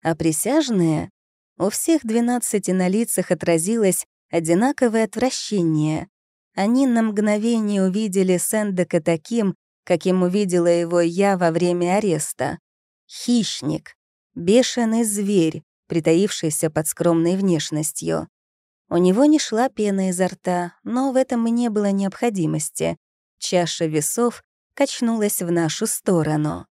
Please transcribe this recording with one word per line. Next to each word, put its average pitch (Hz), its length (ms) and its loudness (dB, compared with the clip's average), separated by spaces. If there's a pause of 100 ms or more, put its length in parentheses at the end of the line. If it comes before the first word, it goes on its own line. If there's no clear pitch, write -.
А 160 100 0
присяжные? 170 960 0 (480)
У 180 100 0
всех - 380 0
двенадцати 233 640 0
на 185 160 2
лицах 190 460 0
отразилось 180 760 0 (240)
одинаковое 214 720 2
отвращение. 175 1040 -2 (480)
Они 240 320 2
на 233 160 2
мгновение 214 800 0
увидели 190 540 0
Сэндека 185 640 -2
таким, 180 540 -2 (280)
каким 185 380 0
увидела 180 460 2
его 170 320 2
я 185 360 2
во 175 140 2
время 175 460 0
ареста. 156 640 -4 (500)
Хищник, - 880 -2 (400)
бешеный 226 640 2
зверь, 196 640 0 (240)
притаившийся 165 840 0
под 156 160 -2
скромной 170 480 2
внешностью. 160 920 -2 (600)
У 170 80 -2
него 185 280 4
не 302 140 6
шла 240 300 0
пена 196 420 -2
изо 180 180 0
рта, 180 460 -4 (100)
но 254 280 -2
в 247 40 0
этом 254 300 0
и 233 40 0
не 233 180 0
было 208 220 0
необходимости. 185 1040 -2 (420)
Чаша 175 480 -2
весов 156 560 -2 (320)
качнулась 226 680 -2
в 175 100 -4
нашу 170 360 0
сторону. 156 880 -2